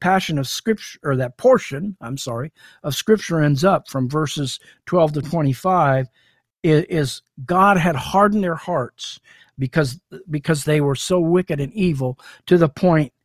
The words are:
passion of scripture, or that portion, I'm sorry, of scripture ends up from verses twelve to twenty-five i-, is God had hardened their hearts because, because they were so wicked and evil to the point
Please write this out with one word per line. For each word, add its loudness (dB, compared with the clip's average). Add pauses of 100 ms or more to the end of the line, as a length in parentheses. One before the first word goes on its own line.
passion 0
of -4
scripture, -6
or -2
that -6
portion, 0
I'm -8
sorry, -8 (300)
of -4
scripture 0
ends 2
up 2
from -4
verses -4 (240)
twelve 2
to -2
twenty-five 0 (540)
i-, 0 (220)
is -4 (240)
God 4
had 0
hardened 2
their -2
hearts -8 (400)
because, -2 (300)
because -2
they 2
were 0
so -2
wicked 0
and -6
evil -2 (280)
to 6
the 4
point 2 (100)